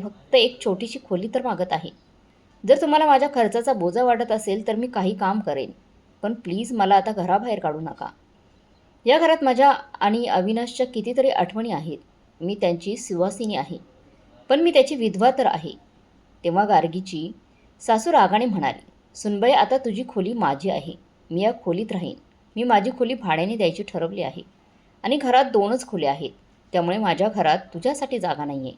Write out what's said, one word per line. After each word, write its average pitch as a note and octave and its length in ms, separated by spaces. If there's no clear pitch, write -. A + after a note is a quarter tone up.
फक्त - 320
एक B3 300
छोटीशी A3+ 340
खोली F#3 260
तर B3 60
मागत F#3 320
आहे. - 340
जर C#4+ 140
तुम्हाला D4+ 240
माझ्या C#4+ 300
खर्चाचा A#3 380
बोजा F#3 300
वाटत A#3 280
असेल G#3+ 360
तर A3 80
मी A#3+ 120
काही G3 300
काम G3+ 220
करेन, C#3 320
पण G#3+ 120
प्लीज A3 400
मला G3+ 220
आता G3 160
घराबाहेर G3 480
काढू D#3 200
नका. - 280
या C#4 140
घरात D#4+ 240
माझ्या C4 280
आणि A3 260
अविनाशच्या A#3 640
कितीतरी B3 420
आठवणी G#3+ 420
आहेत. D#3 260
मी F#3+ 200
त्यांची F#3 360
सुवासिनी F#3+ 580
आहे, C#3+ 220
पण C#4+ 100
मी E4+ 120
त्याची D4+ 240
विधवा A3 420
तर B3+ 80
आहे." E3 260
तेव्हा F3+ 220
गार्गीची F3 680
सासू A3+ 320
रागाने A3+ 340
म्हणाली, D#3+ 400
"सुनबाई, G#3 360
आता - 260
तुझी A#3+ 300
खोली G3+ 260
माझी E3+ 360
आहे, D#3 240
मी E3+ 100
या A3 100
खोलीत G3 280
राहीन. E3+ 240
मी A3 80
माझी A3+ 340
खोली A#3+ 160
भाड्याने F#3 420
द्यायची F3+ 280
ठरवली F3+ 380
आहे D3 200
आणि C4 140
घरात C4 280
दोनच A3+ 420
खोल्या D3 240
आहेत, D3+ 200
त्यामुळे F3 240
माझ्या G3 300
घरात F#3 300
तुझ्यासाठी C4 460
जागा D3 260
नाहीये. C3+ 320